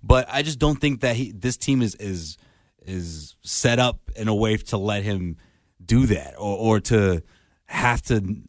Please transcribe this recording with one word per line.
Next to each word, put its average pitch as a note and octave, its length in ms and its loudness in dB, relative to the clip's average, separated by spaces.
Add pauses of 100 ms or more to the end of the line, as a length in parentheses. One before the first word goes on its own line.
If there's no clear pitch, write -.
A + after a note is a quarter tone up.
But B2+ 280 6
I C3+ 120 -2
just D3 180 -4
don't D3+ 220 4
think C#3+ 200 0
that B2 140 2
he, A#2 160 -4
this A2 260 -4
team C3+ 240 2
is, G#2 140 0
is, F2+ 420 -8 (480)
is E2+ 580 -8
set - 360 -4
up B2 200 -2 (160)
in G#2+ 120 -6
a A2 80 0
way A2 220 0
to - 200 -6
let G2+ 260 -4
him F2+ 340 -6 (480)
do B2 220 4
that G2+ 300 -2
or, G2+ 200 -4
or A2 220 4
to G2 420 2 (440)
have - 380 0
to G#2 460 -2